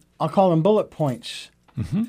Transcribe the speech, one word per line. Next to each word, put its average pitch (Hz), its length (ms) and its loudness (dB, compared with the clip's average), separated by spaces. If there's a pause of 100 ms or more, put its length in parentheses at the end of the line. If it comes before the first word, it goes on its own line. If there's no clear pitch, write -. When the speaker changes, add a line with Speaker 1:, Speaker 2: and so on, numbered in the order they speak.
(220)
Speaker 1:
I'll 151 80 -2
call 190 220 4
them 160 120 2
bullet 208 260 2
points, - 600 -6 (280)
Speaker 2:
Mm-hmm. 185 320 -4